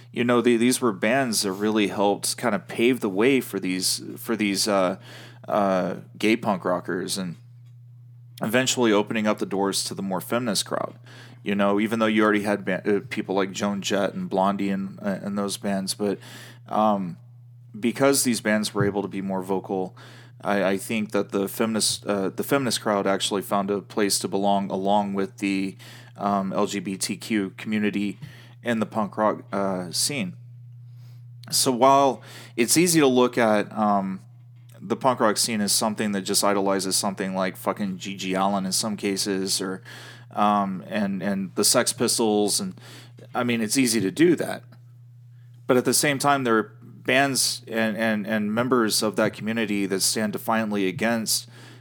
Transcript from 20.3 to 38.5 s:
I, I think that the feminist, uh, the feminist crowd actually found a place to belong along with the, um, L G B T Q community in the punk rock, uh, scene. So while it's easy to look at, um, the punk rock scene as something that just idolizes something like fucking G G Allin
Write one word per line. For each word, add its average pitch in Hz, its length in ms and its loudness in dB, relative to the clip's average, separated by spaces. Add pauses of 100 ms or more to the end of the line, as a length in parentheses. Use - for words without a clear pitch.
I, 101 220 0
I 98 120 2
think 107 360 -4
that 101 180 0
the 98 180 0
feminist, - 580 -2
uh, 98 240 0
the - 120 -4
feminist 131 380 0
crowd 101 260 0
actually 98 360 0
found 101 280 -2
a 101 100 0
place 101 400 0
to 101 80 -4
belong 98 420 0
along 98 440 2
with 98 240 -4
the, 98 380 -2 (400)
um, 98 360 0
L 101 140 0
G 95 140 -4
B 95 160 -6
T 92 200 -4
Q 98 400 -2
community 104 600 -2 (440)
in 117 180 0
the 107 60 -2
punk 107 300 -4
rock, 107 260 2 (100)
uh, 95 380 -2
scene. 101 440 -4 (1160)
So - 220 2
while 135 500 6 (340)
it's 120 200 2
easy 165 240 6
to 143 60 8
look 123 320 4
at, 107 380 4
um, 98 440 0 (600)
the 104 160 -4
punk 127 240 2
rock 104 160 4
scene 113 240 0
as 101 120 0
something 107 400 0
that 98 100 -2
just 98 200 0
idolizes 98 540 2
something 95 380 -4
like 92 220 -2
fucking 95 420 -4
G 98 180 -10
G 92 180 -4
Allin 95 320 0